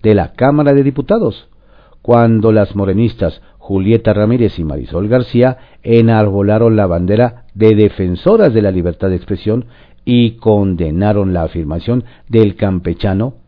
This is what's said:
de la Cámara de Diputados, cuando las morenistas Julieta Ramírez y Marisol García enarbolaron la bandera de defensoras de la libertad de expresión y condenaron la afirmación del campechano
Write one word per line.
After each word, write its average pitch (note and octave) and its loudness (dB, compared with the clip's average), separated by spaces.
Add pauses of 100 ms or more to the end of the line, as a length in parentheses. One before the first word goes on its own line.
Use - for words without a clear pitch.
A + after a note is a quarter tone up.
de G#2+ 2
la F2+ -2
Cámara C#3+ 0
de C#3 2
Diputados, C#3 -4 (520)
cuando A2+ 2
las G#2+ 0
morenistas G2 -2 (160)
Julieta G#2 0
Ramírez G#2+ 0
y D#2+ -6
Marisol D2+ -6
García B2 0 (260)
enarbolaron A2 2
la G#2 2
bandera F#2+ -2
de A2 4
defensoras G#2+ 0
de A2 2
la G2+ 0
libertad F2+ -4
de F#2 -2
expresión G#2+ -6 (380)
y A#2+ 2
condenaron G2 -2
la E2+ -2
afirmación E2+ -6 (240)
del A2 2
campechano G2 -4 (120)